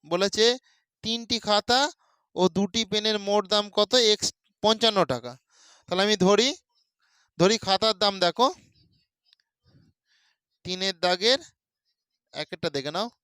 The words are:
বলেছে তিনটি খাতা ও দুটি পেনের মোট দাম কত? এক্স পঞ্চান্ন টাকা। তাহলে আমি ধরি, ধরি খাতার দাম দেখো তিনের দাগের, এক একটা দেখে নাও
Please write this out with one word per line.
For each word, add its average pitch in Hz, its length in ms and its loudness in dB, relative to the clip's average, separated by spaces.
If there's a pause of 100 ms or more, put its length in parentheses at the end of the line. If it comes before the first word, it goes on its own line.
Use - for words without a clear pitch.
বলেছে 196 400 0 (580)
তিনটি 233 340 -6 (100)
খাতা 214 340 2 (540)
ও 180 80 0 (140)
দুটি 202 240 -2 (100)
পেনের 214 260 -2 (100)
মোট 202 160 0 (100)
দাম 208 120 0 (120)
কত? 208 140 0 (220)
এক্স - 140 -4 (360)
পঞ্চান্ন 214 360 2 (140)
টাকা। 120 180 -10 (540)
তাহলে 180 220 -2
আমি 214 80 2 (120)
ধরি, 208 220 4 (920)
ধরি 196 160 4 (100)
খাতার 196 380 0
দাম 202 100 2 (120)
দেখো 220 220 2 (2250)
তিনের 185 400 -6
দাগের, 190 340 2 (960)
এক 151 220 -10
একটা 160 200 -6
দেখে 139 200 -6
নাও 214 120 -4 (160)